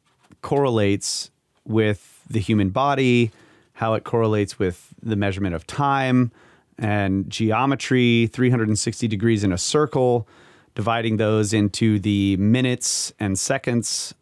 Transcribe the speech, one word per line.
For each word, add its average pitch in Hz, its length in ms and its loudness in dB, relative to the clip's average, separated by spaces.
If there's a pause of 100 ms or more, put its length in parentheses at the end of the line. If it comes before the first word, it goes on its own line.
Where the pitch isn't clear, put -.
(420)
correlates 113 920 0 (340)
with 107 640 -2
the 113 100 -2
human 104 300 0
body, 127 640 2 (420)
how 113 200 -2
it 107 100 -2
correlates 107 560 0
with 92 420 -4
the 110 140 -4
measurement 98 400 -2
of 78 100 -8
time 131 640 0 (460)
and 101 520 -2
geometry, 120 960 2
three 123 240 0
hundred 113 160 2
and 104 100 0
sixty 117 300 -4
degrees 107 360 0
in 98 80 2
a 87 60 -2
circle, 127 680 0 (480)
dividing 113 420 -2
those 107 360 2
into 107 460 2
the 98 380 2
minutes 123 800 0
and 101 200 -2
seconds - 840 -4